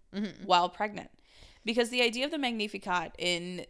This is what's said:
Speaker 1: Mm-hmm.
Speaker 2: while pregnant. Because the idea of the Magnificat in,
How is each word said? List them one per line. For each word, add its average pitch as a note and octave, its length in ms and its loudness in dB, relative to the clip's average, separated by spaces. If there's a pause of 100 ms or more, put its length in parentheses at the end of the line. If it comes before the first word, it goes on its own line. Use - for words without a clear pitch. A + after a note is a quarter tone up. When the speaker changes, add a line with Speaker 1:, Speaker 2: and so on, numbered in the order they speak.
(140)
Speaker 1:
Mm-hmm. G3 300 -6
Speaker 2:
while F3+ 240 6
pregnant. G#3 420 -6 (540)
Because A#3 240 2
the B3 140 0
idea A#3+ 240 0
of D4 60 -2
the D#4+ 60 -4
Magnificat G#3 800 -2
in, F3 520 -2